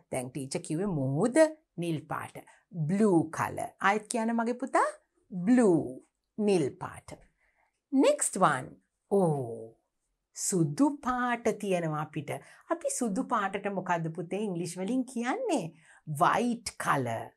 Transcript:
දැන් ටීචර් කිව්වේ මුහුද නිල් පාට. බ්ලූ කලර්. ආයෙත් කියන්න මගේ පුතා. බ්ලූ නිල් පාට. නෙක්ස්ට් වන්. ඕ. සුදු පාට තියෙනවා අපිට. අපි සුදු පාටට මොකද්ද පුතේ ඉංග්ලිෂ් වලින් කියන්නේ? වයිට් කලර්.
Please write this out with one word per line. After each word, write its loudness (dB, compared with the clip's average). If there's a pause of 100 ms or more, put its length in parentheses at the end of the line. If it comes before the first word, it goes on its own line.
(120)
දැන් -6
ටීචර් -6
කිව්වේ -2
මුහුද 2 (400)
නිල් -4
පාට. -10 (480)
බ්ලූ 4 (120)
කලර්. -4 (120)
ආයෙත් 0
කියන්න -2
මගේ -2
පුතා. 2 (440)
බ්ලූ 6 (540)
නිල් 2 (100)
පාට. -12 (760)
නෙක්ස්ට් 4
වන්. 2 (400)
ඕ. 0 (580)
සුදු 2 (100)
පාට -2 (140)
තියෙනවා -2
අපිට. -8 (380)
අපි -4
සුදු -2
පාටට -4
මොකද්ද -2
පුතේ -6
ඉංග්ලිෂ් -6
වලින් -2
කියන්නේ? -2 (420)
වයිට් 0
කලර්. -2